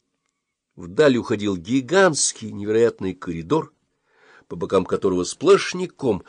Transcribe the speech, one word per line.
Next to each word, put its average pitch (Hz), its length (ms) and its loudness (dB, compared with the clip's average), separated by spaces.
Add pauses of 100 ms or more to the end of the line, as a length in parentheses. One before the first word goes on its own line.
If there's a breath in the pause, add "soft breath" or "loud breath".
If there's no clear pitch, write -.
(760)
Вдаль 120 420 2
уходил 101 400 -2
гигантский, 131 960 0
невероятный 104 600 0
коридор, 87 600 -6 (720 soft breath)
по 92 80 -14
бокам 92 300 0
которого 90 400 0
сплошняком 170 1040 0